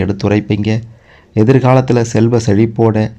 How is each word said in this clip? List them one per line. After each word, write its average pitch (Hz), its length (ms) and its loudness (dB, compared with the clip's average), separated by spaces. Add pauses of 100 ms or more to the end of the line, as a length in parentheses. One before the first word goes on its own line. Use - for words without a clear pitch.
எடுத்துரைப்பீங்க. 104 800 -2 (540)
எதிர்காலத்துல 123 640 2
செல்வ 117 360 0
செழிப்போட 110 800 0